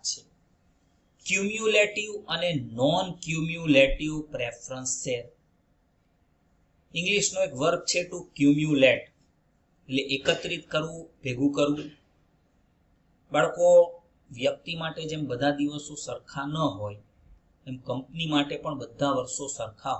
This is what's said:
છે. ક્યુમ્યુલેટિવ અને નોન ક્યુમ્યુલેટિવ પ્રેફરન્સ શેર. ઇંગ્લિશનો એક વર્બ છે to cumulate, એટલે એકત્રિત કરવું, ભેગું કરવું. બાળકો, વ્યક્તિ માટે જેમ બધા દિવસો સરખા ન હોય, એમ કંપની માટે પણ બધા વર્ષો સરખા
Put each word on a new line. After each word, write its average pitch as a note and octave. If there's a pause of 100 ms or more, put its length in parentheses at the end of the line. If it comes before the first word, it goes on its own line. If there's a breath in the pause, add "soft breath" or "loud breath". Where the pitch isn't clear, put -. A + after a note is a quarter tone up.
છે. - (1040)
ક્યુમ્યુલેટિવ G#3 (160)
અને E3+ (300)
નોન E3+ (180)
ક્યુમ્યુલેટિવ D#3 (200)
પ્રેફરન્સ B2+ (120)
શેર. B2 (1700)
ઇંગ્લિશનો F#3+
એક C#3+
વર્બ E3
છે F3
to F3+ (180)
cumulate, C#3+ (840)
એટલે C3 (140)
એકત્રિત D#3+
કરવું, D#3+ (200)
ભેગું C3
કરવું. D3 (1400)
બાળકો, E3 (640)
વ્યક્તિ C3+
માટે D#3+ (100)
જેમ D#3
બધા C#3
દિવસો D3
સરખા -
ન D3+ (220)
હોય, G#2 (680)
એમ C3
કંપની C3
માટે C#3+
પણ C#3
બધા C#3
વર્ષો B2+
સરખા B2